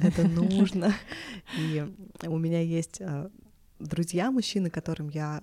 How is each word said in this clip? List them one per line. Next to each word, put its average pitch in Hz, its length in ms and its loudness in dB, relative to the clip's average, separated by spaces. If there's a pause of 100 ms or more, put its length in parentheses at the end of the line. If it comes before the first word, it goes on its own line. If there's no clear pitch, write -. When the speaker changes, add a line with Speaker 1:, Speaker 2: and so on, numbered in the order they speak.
Speaker 1:
это 170 220 4
Speaker 2:
<laughs> 185 60 6
Speaker 1:
нужно". 190 640 4 (640)
И 156 280 0 (400)
у 160 120 -2
меня 165 240 2
есть, 165 400 -2
э, 165 280 -6 (500)
друзья-мужчины, 175 880 0
которым 160 400 -4
я, 151 340 -4